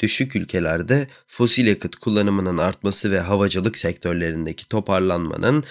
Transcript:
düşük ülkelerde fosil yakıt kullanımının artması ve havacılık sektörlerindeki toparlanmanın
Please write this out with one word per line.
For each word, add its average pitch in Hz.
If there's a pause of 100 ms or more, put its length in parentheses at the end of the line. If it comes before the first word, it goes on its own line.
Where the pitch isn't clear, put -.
düşük 131
ülkelerde 90 (180)
fosil 120
yakıt 104
kullanımının 101
artması 95
ve 95
havacılık 95
sektörlerindeki 82
toparlanmanın 95